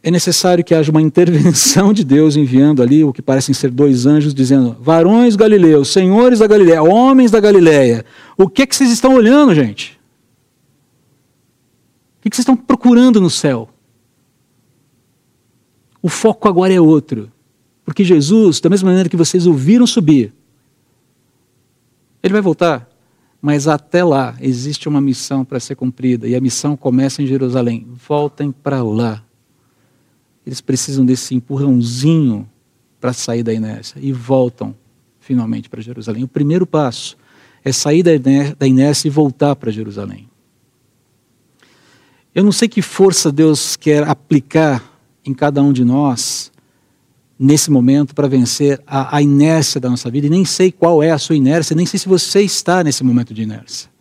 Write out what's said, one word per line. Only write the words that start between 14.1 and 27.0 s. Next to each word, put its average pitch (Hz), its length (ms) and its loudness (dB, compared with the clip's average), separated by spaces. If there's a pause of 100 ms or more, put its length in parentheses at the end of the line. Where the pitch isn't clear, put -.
O 185 80 -4
foco - 360 -2
agora 185 240 0
é 185 80 2
outro. 151 540 0 (500)
Porque 175 220 -4
Jesus, 175 560 2
da 175 80 0
mesma 190 220 2
maneira 185 180 0
que 185 80 -4
vocês 170 300 0
ouviram 175 400 2
subir, 147 480 0 (1900)
ele 190 120 -2
vai 214 80 0
voltar. 156 440 -2 (540)
Mas 147 260 -2
até 160 380 -2
lá 135 340 -2
existe 131 480 -6
uma 147 140 -2
missão 135 460 -6
para 131 120 -10
ser 131 180 -12
cumprida. 123 520 -4
E 120 80 -2
a 127 60 -2
missão 139 340 -4
começa 131 460 -2